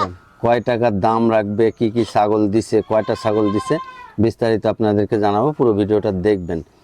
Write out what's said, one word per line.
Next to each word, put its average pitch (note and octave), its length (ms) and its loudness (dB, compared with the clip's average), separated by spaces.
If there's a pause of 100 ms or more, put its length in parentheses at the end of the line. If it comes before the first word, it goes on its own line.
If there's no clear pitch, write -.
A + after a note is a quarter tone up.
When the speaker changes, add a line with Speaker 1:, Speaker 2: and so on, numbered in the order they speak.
Speaker 1:
জি। F2+ 100 -10 (280)
Speaker 2:
কয় A#2+ 200 0
টাকার A#2 380 -2
দাম A2+ 320 2
রাখবে, G#2+ 340 0 (120)
কি A#2+ 140 0
কি A2+ 120 0 (100)
ছাগল G#2+ 340 2
দিছে, G#2+ 300 0 (120)
কয়টা A2 340 0
ছাগল G#2+ 280 0
দিছে, G#2+ 260 -2 (420)
বিস্তারিত A2+ 460 0
আপনাদেরকে G#2 540 0
জানাবো। G#2+ 320 2
পুরো C3 220 2
ভিডিওটা G#2 380 0
দেখবেন, F2+ 480 -2 (240)